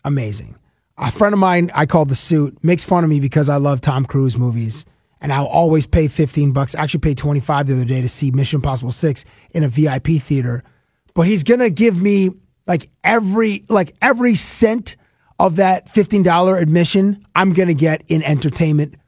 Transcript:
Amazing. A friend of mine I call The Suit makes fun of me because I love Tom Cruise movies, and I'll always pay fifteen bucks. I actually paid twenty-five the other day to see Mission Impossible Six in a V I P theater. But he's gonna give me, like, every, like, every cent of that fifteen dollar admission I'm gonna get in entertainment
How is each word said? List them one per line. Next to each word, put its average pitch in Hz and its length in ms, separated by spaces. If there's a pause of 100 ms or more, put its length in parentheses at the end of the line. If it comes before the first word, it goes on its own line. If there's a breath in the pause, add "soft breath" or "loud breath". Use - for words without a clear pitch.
Amazing. 110 520 (420)
A 127 140
friend 208 200
of 202 80
mine 175 340
I 147 120
call 156 180
The 139 100
Suit 147 480
makes 170 220
fun 175 220
of 156 40
me 147 120
because 139 260
I 143 80
love 143 240
Tom 135 240
Cruise 131 340
movies, 117 460 (380)
and 143 120
I'll 139 120
always 160 420
pay 156 200
fifteen 143 440
bucks. 139 240
I 147 80
actually 151 160
paid 143 180
twenty-five 143 480
the 135 80
other 127 120
day 127 160
to 123 60
see 139 220
Mission 135 280
Impossible 127 340
Six - 340 (260 soft breath)
in 160 120
a 139 40
V 147 200
I 131 100
P 156 220
theater. 123 440 (520)
But 165 80
he's 185 200
gonna 240 280
give 196 280
me, 196 300 (380)
like, - 240 (120)
every, 214 640
like, 196 360
every 247 320
cent - 600 (440)
of 180 160
that 185 340
fifteen 208 320
dollar 180 360
admission 175 680 (100)
I'm 185 180
gonna 175 200
get 156 340
in 156 140
entertainment 151 760 (100)